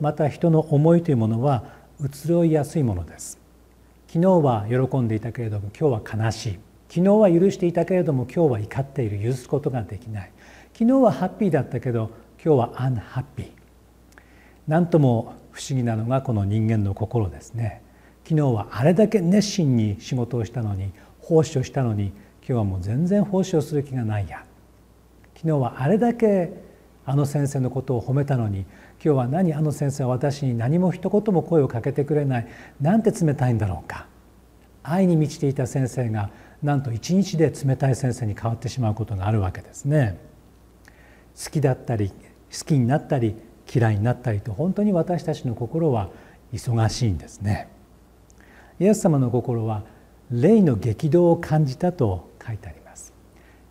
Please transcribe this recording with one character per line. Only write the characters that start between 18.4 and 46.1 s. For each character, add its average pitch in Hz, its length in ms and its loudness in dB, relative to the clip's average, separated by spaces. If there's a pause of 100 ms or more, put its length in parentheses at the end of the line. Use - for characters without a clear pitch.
は 110 240 0
あ 107 120 -6
れ 165 120 6
だ 214 120 4
け 214 140 0
熱 196 260 2
心 143 280 2
に 107 240 0
仕 - 160 -8
事 123 220 -2
を 113 80 -2
し - 60 -10
た 120 120 -6
の 104 100 -4
に、 95 180 -6 (280)
奉 160 240 4
仕 135 160 -4
を 127 40 0
し - 80 -10
た 135 120 -2
の 113 100 0
に、 101 140 -2
今 - 400 -16
日 135 60 -2
は 117 100 0
も 95 140 -2
う 87 40 -6
全 117 240 -2
然 202 180 2
奉 185 200 0
仕 185 140 -4
を 147 40 2
す 147 140 -4
る 139 80 0
気 139 100 -12
が 123 100 -4
な 107 160 -2
い 92 80 -4
や。 - 160 -14 (920)
昨 - 120 -6
日 156 120 2
は 127 240 -4
あ 135 40 0
れ 208 120 4
だ 233 160 2
け 202 360 2 (540)
あ 127 100 -2
の 143 100 2
先 143 220 -2
生 139 120 -2
の 127 120 0
こ 131 100 -4
と 127 140 -2
を 110 60 -2
褒 127 120 -4
め 143 100 2
た 139 140 0
の 113 100 0
に、 95 180 -4 (380)
今 151 120 4
日 - 20 2
は 123 100 0
何 165 260 0
あ 147 80 -2
の 156 100 0
先 139 200 -2
生 139 120 -4
は 123 60 -2
私 139 360 -2
に 123 100 0
何 123 220 0
も 180 140 2
一 185 180 -4
言 208 240 0
も 156 80 4
声 156 220 2
を 127 40 0
か 120 140 -4
け 139 100 -4
て 139 140 -2
く 156 80 -2
れ 147 100 0
な 127 180 0
い。 - 60 -8 (320)
な 170 180 2
ん 220 40 2
て 214 100 2
冷 160 220 0
た 131 160 0
い 123 40 2
ん 113 40 0
だ 104 100 -2
ろ 85 160 -6
う - 40 -20
か。 - 180 -14 (800)
愛 185 240 0
に 175 80 4
満 151 200 0
ち - 40 -12
て 143 80 0
い 139 80 0
た 135 100 -2
先 131 220 -2
生 120 220 -4
が、 107 200 -2 (320)
な 143 140 0
ん 139 80 0
と 120 80 -6
一 117 240 -2
日 185 220 0
で 156 140 4
冷 135 240 0
た 135 140 0
い 135 60 2
先 127 180 -2
生 113 140 -6
に 101 80 -4
変 113 160 -4
わ - 40 -
っ - 20 -8
て 123 120 -8
し - 100 -8
ま 113 120 2
う - 20 0
こ 107 120 -4
と 104 100 -6
が 95 120 -2
あ 107 40 0
る 110 100 2
わ 92 100 -2
け - 100 -10
で - 120 -20
す - 120 -10
ね。 139 340 2 (1200)
好 - 60 -12
き 156 120 -2
だ 135 100 4
っ 123 60 -2
た - 180 -4
り、 104 140 0
好 - 560 -18
き 151 120 2
に 123 80 4
な 131 120 2
っ 156 100 -6
た 147 100 0
り、 113 180 0 (380)
嫌 117 180 4
い 104 60 0
に 101 60 0
な 120 80 2
っ 120 100 -4
た 120 100 -4
り 104 100 -2
と、 107 120 -10
本 165 200 -2
当 208 100 -2
に 208 100 2
私 170 300 0
た 156 100 -4
ち 135 140 -8
の 113 80 -4
心 160 360 -2
は 104 180 -2 (440)